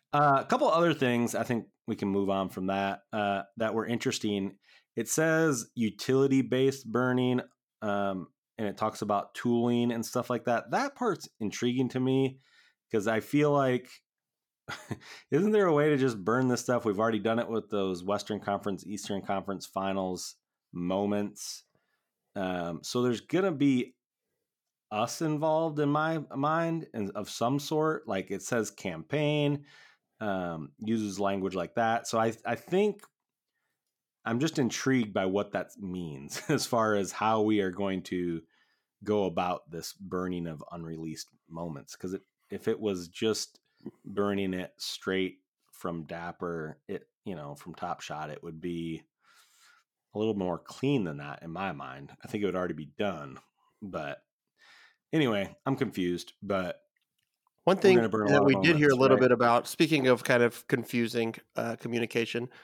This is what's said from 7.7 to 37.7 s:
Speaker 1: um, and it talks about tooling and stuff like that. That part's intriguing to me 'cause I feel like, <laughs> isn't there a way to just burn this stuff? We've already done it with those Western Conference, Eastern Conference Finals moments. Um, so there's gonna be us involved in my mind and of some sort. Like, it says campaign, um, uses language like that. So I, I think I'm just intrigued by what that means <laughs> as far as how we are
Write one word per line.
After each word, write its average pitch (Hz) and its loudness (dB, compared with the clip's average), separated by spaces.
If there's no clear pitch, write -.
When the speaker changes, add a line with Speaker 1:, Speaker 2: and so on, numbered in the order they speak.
Speaker 1:
um, 101 -2
and 110 -4
it 98 -6
talks 110 -2
about 104 0
tooling 120 2
and 117 -4
stuff 123 -4
like 117 -2
that. 117 0
That 262 -2
part's 226 -4
intriguing 123 -2
to 127 -2
me 131 0
'cause 104 0
I 110 2
feel 147 2
like, 127 2
<laughs> - -12
isn't 196 4
there 208 6
a 170 4
way 147 6
to 147 4
just 117 0
burn 123 4
this 120 2
stuff? 120 0
We've 101 2
already 110 2
done 113 0
it 104 -2
with 110 -4
those 95 -2
Western 101 -2
Conference, 101 -4
Eastern 98 -6
Conference 95 -6
Finals 95 -4
moments. 101 -4
Um, 90 -4
so 123 -2
there's 123 0
gonna 185 0
be 135 2
us 110 -2
involved 156 0
in 147 2
my 156 0
mind 160 0
and 101 -4
of 101 -8
some 127 0
sort. 156 -2
Like, 95 -2
it 95 -6
says 113 -2
campaign, 143 -2
um, 87 -4
uses 107 -2
language 98 0
like 87 -4
that. 117 0
So 113 0
I, 113 2
I 113 -2
think 202 0
I'm 117 -2
just 160 -2
intrigued 123 0
by 98 0
what 101 -2
that 92 -4
means 85 -10
<laughs> - -18
as 139 0
far 110 2
as 95 -2
how 110 0
we 107 4
are 92 0